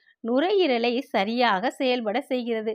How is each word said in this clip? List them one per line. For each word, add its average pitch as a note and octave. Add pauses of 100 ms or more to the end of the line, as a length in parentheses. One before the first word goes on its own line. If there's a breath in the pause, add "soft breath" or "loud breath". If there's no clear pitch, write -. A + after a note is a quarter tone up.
(240 soft breath)
நுரையீரலை C4
சரியாக A3+
செயல்பட B3
செய்கிறது. A3+